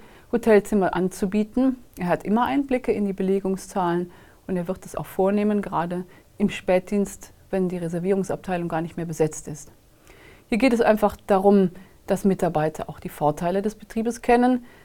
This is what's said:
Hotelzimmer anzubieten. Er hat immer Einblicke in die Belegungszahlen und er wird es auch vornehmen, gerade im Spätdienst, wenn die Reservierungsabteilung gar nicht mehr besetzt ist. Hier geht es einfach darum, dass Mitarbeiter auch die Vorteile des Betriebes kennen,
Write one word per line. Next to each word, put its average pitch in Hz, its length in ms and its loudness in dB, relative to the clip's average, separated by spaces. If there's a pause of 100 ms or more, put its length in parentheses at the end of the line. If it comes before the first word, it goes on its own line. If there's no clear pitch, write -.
(320)
Hotelzimmer 214 640 4
anzubieten. 214 800 0 (220)
Er 180 100 -2
hat 165 160 0
immer 220 200 2
Einblicke 254 480 0
in 208 120 0
die 196 80 -2
Belegungszahlen 190 1000 -2 (360)
und 190 100 -4
er 175 120 -4
wird 185 180 -8
es - 100 -16
auch - 100 -8
vornehmen, 208 540 0
gerade 175 440 -4 (340)
im 208 100 2
Spätdienst, 196 840 -2 (180)
wenn 190 180 0
die 180 100 -6
Reservierungsabteilung 175 920 -2
gar 165 140 -2
nicht 170 140 -8
mehr 165 100 -6
besetzt 156 420 -2
ist. - 240 -14 (800)
Hier 240 80 0
geht 247 140 4
es 226 80 2
einfach 214 360 2 (100)
darum, 196 440 4 (360)
dass 190 180 -2
Mitarbeiter 160 640 0
auch - 120 -16
die 180 100 -12
Vorteile 170 520 0
des 208 120 -4
Betriebes 233 480 -6
kennen, 247 420 4 (200)